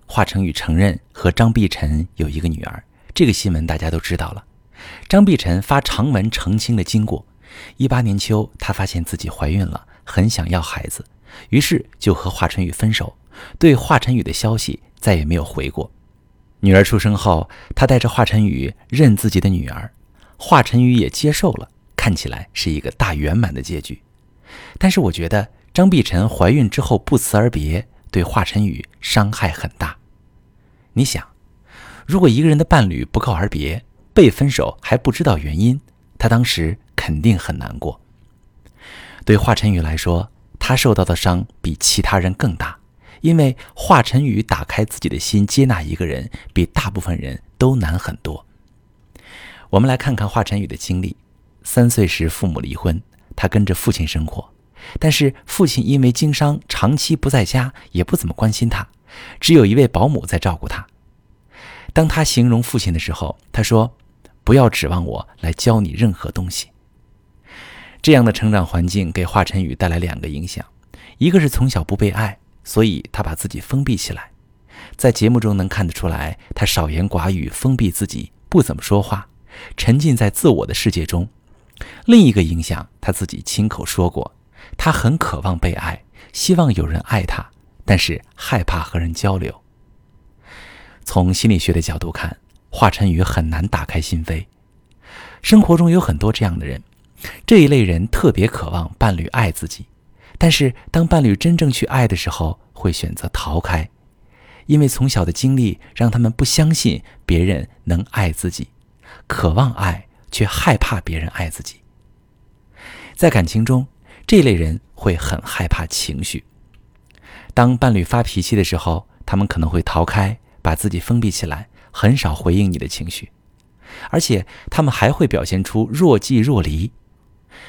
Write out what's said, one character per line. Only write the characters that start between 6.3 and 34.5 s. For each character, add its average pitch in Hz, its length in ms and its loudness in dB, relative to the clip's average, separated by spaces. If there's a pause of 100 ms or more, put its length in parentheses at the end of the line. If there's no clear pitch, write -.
澄 104 260 -2
清 117 160 -2
了 98 80 0
经 107 240 0
过， - 180 -6 (520)
一 131 100 0
八 123 140 0
年 101 180 0
秋 107 400 -2
她 - 140 -6
发 95 120 -4
现 87 200 -4
自 - 120 -10
己 82 140 -8
怀 73 200 -4
孕 95 140 0
了， 82 220 -10 (160)
很 101 260 0
想 85 220 -4
要 90 100 0
孩 - 280 -8
子， - 160 -12 (460)
于 131 100 4
是 - 260 0 (140)
就 101 120 2
和 - 160 -2
华 90 200 -4
晨 92 180 -4
宇 80 60 -6
分 110 200 0
手， - 240 -6 (400)
对 165 160 6
华 131 280 2
晨 123 160 0
宇 110 40 0
的 - 120 -4
消 110 260 -2
息 - 220 -8 (180)
再 104 160 2
也 78 100 0
没 80 120 0
有 73 80 -2
回 69 260 -8
过。 - 180 -8 (760)
女 98 120 6
儿 98 100 8
出 110 140 0
生 104 180 0
后， 85 320 0 (260)
她 135 120 2
带 127 120 6
着 117 80 0
华 117 160 0
晨 107 240 2
宇 67 280 -2 (160)
认 123 260 6
自 98 140 0
己 90 100 0
的 98 80 2
女 85 200 -2
儿， - 220 -12 (460)
华 - 260 4
晨 123 220 2
宇 123 80 4
也 104 160 2
接 - 240 0
受 165 200 0
了， - 140 -8 (300)
看 101 180 0
起 - 140 -6
来 57 240 -12
是 - 180 -4
一 76 80 -2
个 - 120 -8
大 90 240 -4
圆 73 200 -2
满 98 200 0
的 64 80 -8
结 78 180 -8
局。 - 220 -16 (720)
但 190 140 4
是 185 100 2
我 107 100 2
觉 82 160 -4
得 101 220 0 (240)
张 185 160 4
碧 165 140 4
晨 95 260 2
怀 95 220 2
孕 127 180 4
之 - 140 -4
后 110 160 2
不 - 180 0
辞 - 220 0
而 117 100 2
别， 78 400 -4 (220)
对 90 120 0
华 95 220 -2
晨 104 220 0
宇 80 180 -6 (160)
伤 104 320 0
害 101 160 -2
很 - 300 -8
大。 - 180 -8 (960)
你 117 100 0
想， - 240 -4 (800)
如 180 160 0
果 175 80 6
一 120 140 2
个 160 60 4
人 151 100 4
的 160 80 2
伴 135 200 4
侣 65 200 -4
不 - 120 -2
告 - 140 -2
而 92 160 -2
别， 76 340 -6 (300)
被 156 180 8
分 139 200 0